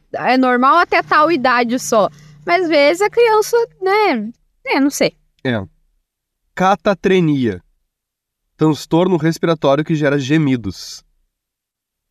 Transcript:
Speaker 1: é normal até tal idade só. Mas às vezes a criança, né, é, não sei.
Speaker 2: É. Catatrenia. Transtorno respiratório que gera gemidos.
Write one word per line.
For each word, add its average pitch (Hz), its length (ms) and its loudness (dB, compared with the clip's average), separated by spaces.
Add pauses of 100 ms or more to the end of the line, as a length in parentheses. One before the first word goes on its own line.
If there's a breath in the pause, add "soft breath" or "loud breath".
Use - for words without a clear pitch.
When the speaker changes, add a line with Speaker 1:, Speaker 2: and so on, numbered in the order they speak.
(140)
Speaker 1:
é 226 240 0
normal 262 400 2
até 349 240 0
tal 311 300 0
idade 247 480 0
só. 214 300 0 (360 loud breath)
Mas 349 180 0
às 320 60 -4
vezes 320 320 2
a 415 80 0
criança, 440 460 2 (260)
né, 370 500 0 (340)
é, 453 140 -2
não 277 100 2
sei. 208 260 -4 (280)
Speaker 2:
É. 117 200 -2 (920)
Catatrenia. 180 1080 0 (960)
Transtorno 165 600 0
respiratório 156 680 -2
que 170 80 -4
gera 147 240 0
gemidos. 131 880 -4 (1040)